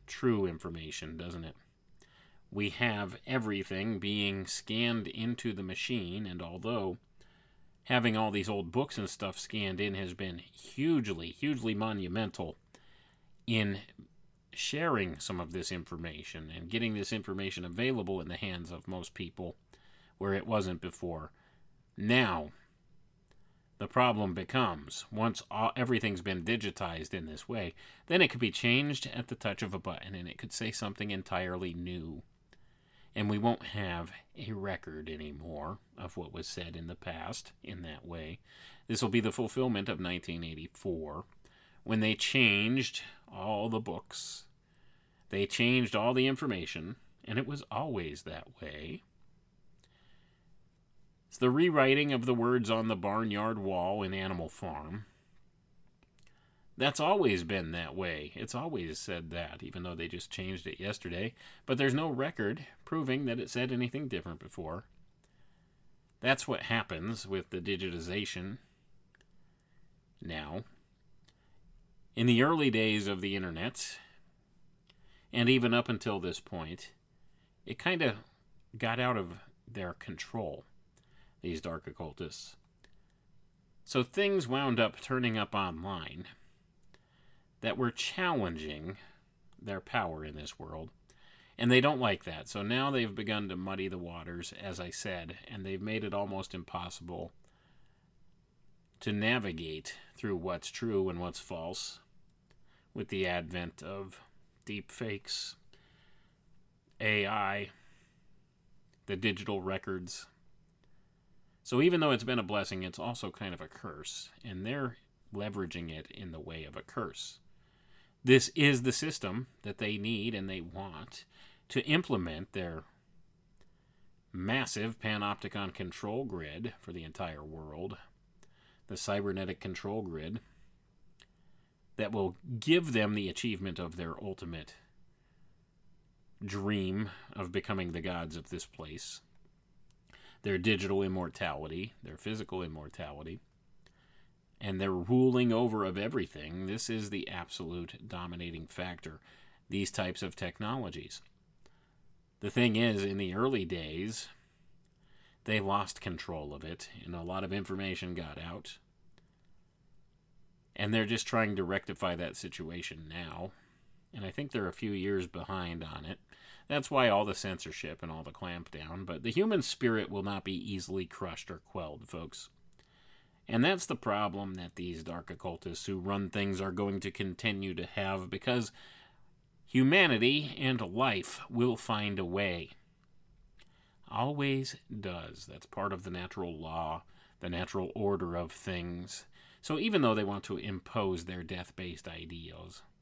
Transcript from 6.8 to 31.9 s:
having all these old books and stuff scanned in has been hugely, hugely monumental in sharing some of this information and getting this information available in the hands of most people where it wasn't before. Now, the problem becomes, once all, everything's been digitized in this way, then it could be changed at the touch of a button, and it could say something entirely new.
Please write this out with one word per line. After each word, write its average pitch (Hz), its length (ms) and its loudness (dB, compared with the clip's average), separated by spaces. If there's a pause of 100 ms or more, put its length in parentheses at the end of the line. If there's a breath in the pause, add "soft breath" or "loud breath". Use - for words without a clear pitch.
having 117 320 6
all 110 120 4
these 101 200 0
old 92 240 -2
books 131 240 2
and 101 120 -2
stuff - 300 -4
scanned 98 400 -2
in 101 140 2
has 95 200 -4
been 90 260 -6
hugely, 107 920 0
hugely 120 440 0
monumental 101 840 0 (920 soft breath)
in 104 300 4 (760)
sharing 117 640 2
some 92 220 -4
of 85 140 -6
this 90 180 -2
information 80 840 -8
and 85 160 -10
getting 113 240 2
this 104 200 -2
information 98 500 -4
available 98 560 0
in 82 80 -6
the 87 80 -4
hands 87 340 -6
of 85 180 -10
most 90 260 -8
people 87 420 -8 (640 soft breath)
where 98 160 2
it 95 120 0
wasn't 95 360 2
before. 85 500 -6 (640 soft breath)
Now, 104 540 4 (1300 soft breath)
the 101 100 -6
problem 107 460 6
becomes, 87 760 0
once 110 400 0
all, 113 280 2
everything's 113 440 2
been 90 220 0
digitized 92 720 -2
in 82 140 -4
this 78 200 -10
way, 101 260 -4 (340 loud breath)
then 180 140 6
it 160 60 8
could 123 140 -2
be 107 100 2
changed 131 640 2
at 120 140 -6
the 120 60 -6
touch 101 280 -2
of 95 100 -4
a 92 60 -4
button, 95 340 -8
and 87 140 -8
it - 100 -10
could - 140 -10
say 113 180 -2
something 104 420 -4
entirely 90 640 -2
new. 87 480 -6 (920 soft breath)